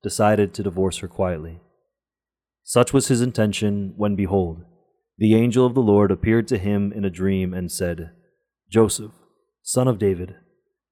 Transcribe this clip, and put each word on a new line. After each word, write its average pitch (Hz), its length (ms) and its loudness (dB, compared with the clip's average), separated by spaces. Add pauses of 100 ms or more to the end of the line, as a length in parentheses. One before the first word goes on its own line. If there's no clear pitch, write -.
decided 104 520 2
to - 80 -8
divorce 95 360 -2
her 92 100 -10
quietly. 85 520 -6 (1000)
Such - 300 0
was 135 160 0
his 123 120 2
intention 104 760 -2
when, 101 200 -2
behold, 90 480 -2 (540)
the 107 160 4
angel 120 320 4
of 120 80 0
the 131 80 2
Lord 104 280 4
appeared 107 380 0
to 120 100 0
him 101 340 -2
in 104 120 -6
a 98 60 -2
dream 92 440 -2
and 90 160 -6
said, 85 400 -6 (600)
"Joseph, 110 420 2 (500)
son 127 260 0
of 113 100 0
David, 95 380 -2 (560)